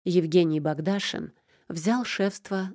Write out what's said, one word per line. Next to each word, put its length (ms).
Евгений 560
Богдашин 720
взял 360
шефство 720